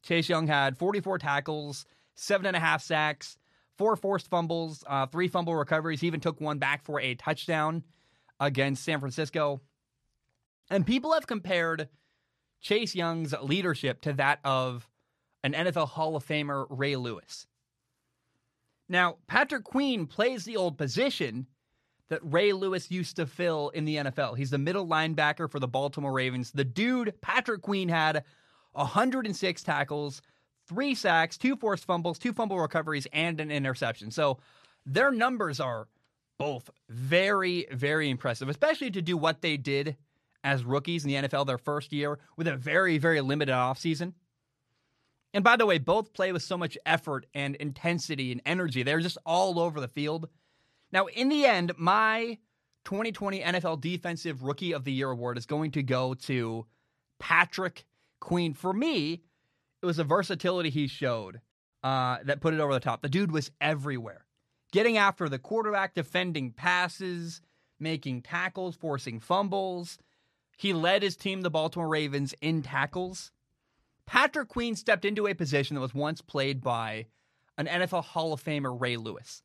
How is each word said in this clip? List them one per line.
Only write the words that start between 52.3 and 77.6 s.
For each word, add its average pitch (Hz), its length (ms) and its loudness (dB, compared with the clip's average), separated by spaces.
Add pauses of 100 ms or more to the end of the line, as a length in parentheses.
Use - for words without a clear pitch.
twenty 214 300 -2
twenty 196 280 -4
N 175 140 0
F 175 80 0
L 160 140 -2
Defensive 165 680 -4
Rookie 151 300 -2
of 139 100 -4
the 139 80 -2
Year 135 180 0
award 120 280 -4
is 117 80 -8
going 151 260 -2
to 139 120 -2
go 127 320 0
to 113 500 -2 (520)
Patrick 175 680 2 (340)
Queen. 170 340 0
For 185 200 -2
me, 190 480 0 (600)
it - 40 -4
was 170 120 2
the 170 60 2
versatility 180 680 2
he 143 180 0
showed, 117 540 -4 (420)
uh, 127 400 0
that 139 180 -2
put 160 120 2
it 156 60 0
over 147 140 2
the 127 60 2
top. 117 220 -2
The 143 80 -4
dude 180 220 2
was 156 280 -2
everywhere. 135 640 -4 (460)
Getting 220 260 4
after 196 300 2
the 135 120 -4
quarterback, 208 560 -2
defending 156 560 -2
passes, 180 920 -2 (380)
making 147 420 -4
tackles, 180 540 -6
forcing 127 440 -6
fumbles. 185 800 -2 (600)
He 196 160 0
led 175 280 4
his 196 140 0
team, 190 260 -4
the 180 80 0
Baltimore 160 400 0
Ravens, 143 520 0
in 160 200 0
tackles. 147 720 -4 (760)
Patrick 285 440 4
Queen 233 260 -2
stepped 196 300 2
into 208 220 0
a 202 60 0
position 143 420 0
that 135 60 -2
was 127 140 -4
once 147 260 -2
played 139 400 -2
by 113 460 -2 (500)
an 147 100 -2